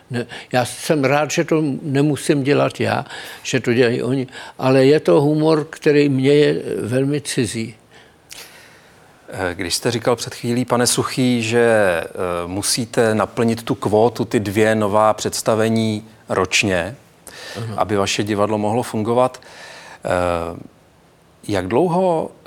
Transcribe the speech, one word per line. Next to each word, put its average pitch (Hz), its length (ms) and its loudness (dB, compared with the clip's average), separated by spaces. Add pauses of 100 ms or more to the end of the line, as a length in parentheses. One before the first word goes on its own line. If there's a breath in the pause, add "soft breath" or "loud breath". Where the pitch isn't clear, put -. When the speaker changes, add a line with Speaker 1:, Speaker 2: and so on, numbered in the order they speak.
(120)
Speaker 1:
Ne, 120 160 -6 (240 loud breath)
já 127 140 2
jsem - 380 -2
rád, 143 280 0
že 170 120 0
to 156 200 0 (180)
nemusím 143 640 0
dělat 135 360 0
já, 110 260 -2 (380 loud breath)
že - 160 -2
to 120 140 0
dělají 123 300 2
oni, 123 240 -2 (300 loud breath)
ale 131 280 4
je 147 140 6
to 165 220 4
humor, 151 480 2
který 147 400 2
mně 135 240 4
je 147 280 4 (200)
velmi 135 400 -2
cizí. 117 540 -4 (1600 loud breath)
Speaker 2:
Eh, 92 240 -4
když 87 200 -6
jste - 160 -2
říkal 120 240 0
před - 200 -12
chvílí, 120 300 -2
pane 123 220 2
Suchý, 123 560 0
že, 113 160 0 (440)
eh, - 40 -10 (380)
musíte 110 720 0
naplnit 113 480 0
tu - 120 -2
kvótu, 110 500 2
ty - 140 0
dvě 107 360 2
nová 107 380 2
představení 110 920 -2 (240 loud breath)
ročně, 95 680 0 (600 loud breath)
Speaker 1:
Ano. 113 220 -8
Speaker 2:
aby 104 160 0
vaše 98 280 0
divadlo 104 340 0
mohlo 107 260 -2
fungovat, 117 580 0 (640 loud breath)
eh, - 40 -4 (1400)
jak 95 200 -2
dlouho 165 640 0 (160)